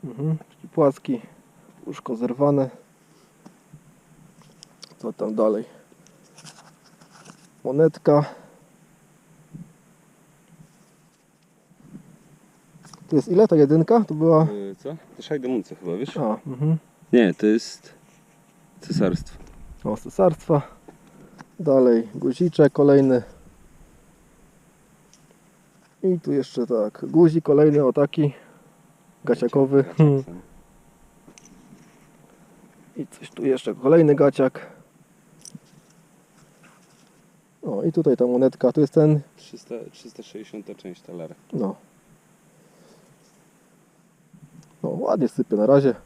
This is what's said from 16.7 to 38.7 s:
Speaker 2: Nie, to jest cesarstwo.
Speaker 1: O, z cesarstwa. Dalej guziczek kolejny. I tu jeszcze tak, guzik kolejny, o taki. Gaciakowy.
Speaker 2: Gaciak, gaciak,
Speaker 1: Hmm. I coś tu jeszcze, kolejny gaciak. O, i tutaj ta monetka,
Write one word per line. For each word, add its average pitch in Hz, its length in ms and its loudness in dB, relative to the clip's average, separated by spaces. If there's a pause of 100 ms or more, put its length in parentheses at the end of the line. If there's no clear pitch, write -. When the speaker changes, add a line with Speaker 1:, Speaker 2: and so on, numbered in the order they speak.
Speaker 2:
Nie, 110 200 6
to - 120 -4
jest - 480 -2 (880)
cesarstwo. - 560 -4 (460)
Speaker 1:
O, 214 140 -6
z - 40 -16
cesarstwa. 165 600 0 (1000)
Dalej 123 560 2
guziczek 147 580 0
kolejny. 135 500 2 (2750)
I 185 160 0
tu 143 120 -8
jeszcze 131 360 -4
tak, 110 420 -4
guzik 160 360 4
kolejny, 147 400 4
o 123 80 2
taki. 143 400 0 (920)
Gaciakowy. 135 580 0
Speaker 2:
Gaciak, - 140 -10
gaciak, 143 280 4
Speaker 1:
Hmm. - 160 -20 (2500)
I 123 100 -12
coś - 240 -20
tu - 140 -10
jeszcze, 127 300 -2
kolejny 147 400 4
gaciak. 139 560 0 (3000)
O, 107 220 -8
i 170 80 -2
tutaj 151 260 0
ta 123 100 0
monetka, 123 440 0